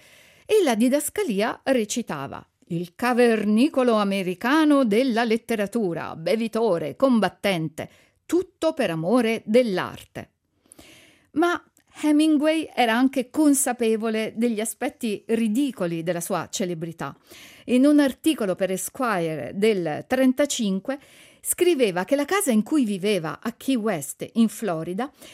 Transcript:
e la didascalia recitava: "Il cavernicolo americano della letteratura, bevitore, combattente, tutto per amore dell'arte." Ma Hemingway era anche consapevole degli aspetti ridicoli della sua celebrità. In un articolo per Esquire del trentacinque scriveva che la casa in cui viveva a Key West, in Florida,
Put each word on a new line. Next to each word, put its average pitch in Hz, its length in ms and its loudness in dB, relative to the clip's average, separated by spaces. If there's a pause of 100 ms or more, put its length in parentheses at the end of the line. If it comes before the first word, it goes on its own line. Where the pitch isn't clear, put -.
(460)
e 427 180 2
la 254 120 2
didascalia 254 880 0
recitava: 208 840 -4 (200)
"Il 175 280 -6
cavernicolo 233 1000 2
americano 220 920 2
della 226 380 2
letteratura, 208 920 -2
bevitore, 185 800 -2
combattente, 190 960 0 (380)
tutto 330 460 -2
per 247 180 -2
amore 214 540 0
dell'arte." 196 840 -2 (1040)
Ma 349 280 0 (420)
Hemingway 302 720 2
era 226 200 2
anche 262 360 0
consapevole 226 1040 0
degli 226 240 0
aspetti 226 680 -6
ridicoli 220 760 -2
della 170 180 -2
sua 170 300 -6
celebrità. 170 640 -8 (500)
In 254 200 4
un 294 140 6
articolo 262 540 0
per 180 180 -2
Esquire 175 840 -4
del 190 520 0
trentacinque 254 920 0 (420)
scriveva 254 640 0
che 277 120 0
la 285 100 0
casa 381 240 0
in 214 140 4
cui 294 200 2
viveva 196 560 -2
a 226 140 -8
Key - 220 -4
West, 202 580 -4
in 226 140 4
Florida, 185 640 -6 (220)